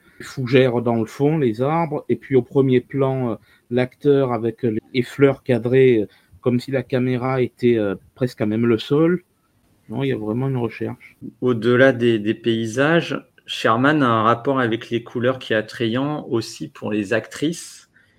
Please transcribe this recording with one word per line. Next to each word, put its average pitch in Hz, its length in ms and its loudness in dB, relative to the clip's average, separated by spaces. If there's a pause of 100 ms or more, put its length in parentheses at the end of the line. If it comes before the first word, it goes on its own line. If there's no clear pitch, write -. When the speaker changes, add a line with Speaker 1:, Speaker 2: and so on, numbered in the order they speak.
(180)
Speaker 1:
les - 60 -18
fougères 127 580 2
dans 117 140 0
le 113 100 0
fond, 147 320 0
les 123 240 0
arbres, 151 460 -2
et 120 80 0
puis - 200 -6
au 123 60 4
premier 131 380 2
plan, 135 500 -2
euh, 104 40 -2 (360)
l'acteur 127 640 0
avec 113 320 -4
les, 110 160 0 (120)
les 123 100 0
fleurs 139 420 2
cadrées, 123 580 4
euh, 98 40 -4 (360)
comme 123 180 0
si 135 120 -10
la 131 100 -2
caméra 127 580 -2
était, 120 380 2
euh, 101 160 -2 (220)
presque 127 240 -4
à 113 60 -2
même 113 200 0
le 117 120 4
sol. 165 440 0 (680)
Non, 120 140 -6
il 139 60 -2
y 131 40 0
a 117 60 -2
vraiment 110 300 -2
une 131 80 -2
recherche. 117 600 -8 (240)
Speaker 2:
Au-delà 123 520 4
des, 117 260 2
des 107 160 -2
paysages, 120 880 -2 (220)
Sherman 131 560 2
a 131 60 4
un 113 160 2
rapport 120 360 0
avec 113 300 -4
les 117 140 -4
couleurs 127 340 -2
qui - 140 -6
est 113 40 2
attrayant 117 720 -4
aussi 135 400 -6
pour - 220 -10
les 104 240 -2
actrices - 640 -6 (400)